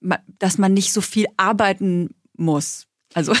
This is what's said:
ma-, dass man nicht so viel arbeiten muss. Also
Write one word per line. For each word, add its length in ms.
ma-, 200
dass 200
man 160
nicht 180
so 80
viel 260
arbeiten 720
muss. 500
Also 260